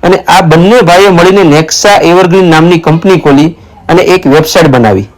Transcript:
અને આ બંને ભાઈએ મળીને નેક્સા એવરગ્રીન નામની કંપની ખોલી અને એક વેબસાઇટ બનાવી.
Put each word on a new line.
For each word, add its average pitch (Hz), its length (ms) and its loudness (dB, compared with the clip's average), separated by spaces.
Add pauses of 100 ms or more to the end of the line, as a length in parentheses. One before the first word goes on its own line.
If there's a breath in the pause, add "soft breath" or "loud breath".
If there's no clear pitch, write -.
અને 180 140 0
આ 175 240 0
બંને 180 400 2
ભાઈએ 185 280 2
મળીને 185 360 2
નેક્સા 160 580 0
એવરગ્રીન 180 420 0
નામની 165 340 0
કંપની 165 400 -2
ખોલી 151 380 0 (320 loud breath)
અને 175 140 0
એક 175 240 -2
વેબસાઇટ 156 420 0
બનાવી. 110 500 -2